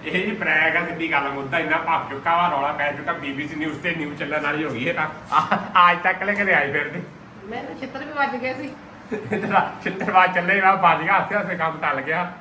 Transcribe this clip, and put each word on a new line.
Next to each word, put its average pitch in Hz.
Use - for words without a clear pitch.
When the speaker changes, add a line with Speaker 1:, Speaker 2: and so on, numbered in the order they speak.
Speaker 1:
ਇਹ 185
ਜੀ 208
ਪ੍ਰੈਂਕ 160
ਆ, 170
ਸਿੱਧੀ 165
ਗੱਲ, 139
ਮੁੱਦਾ 139
ਇੰਨਾ 156
ਭੱਜ 160
ਚੁੱਕਾ 165
ਵਾ, 175
ਰੌਲਾ 143
ਪੈ 147
ਚੁੱਕਾ, 143
ਬੀਬੀਸੀ 143
ਨਿਊਜ਼ 151
ਤੇ 170
ਨਿਊਜ਼ 147
ਚੱਲਣ 151
ਵਾਲੀ 151
ਹੋ 147
ਗਈ 127
ਇਹ 165
ਤਾਂ। 156
ਆ-, 175
ਅੱਜ 170
ਤੱਕ 185
ਲੈ 202
ਕੇ 196
ਆਈ 143
ਫਿਰਦੀ। 151
Speaker 2:
ਮੈਨੂੰ 254
ਛਿੱਤਰ 269
ਵੀ 294
ਵੱਜ 269
ਗਏ 254
ਸੀ। 277
Speaker 1:
ਇਹਦਾ 196
ਛਿੱਤਰ -
ਵੱਜ 185
ਚੱਲੇ 185
ਵਾ, 190
ਵੱਜ 165
ਗਿਆ, 185
ਹਾਸੇ 185
ਹਾਸੇ 180
ਕੰਮ 160
ਟਲ 139
ਗਿਆ। 175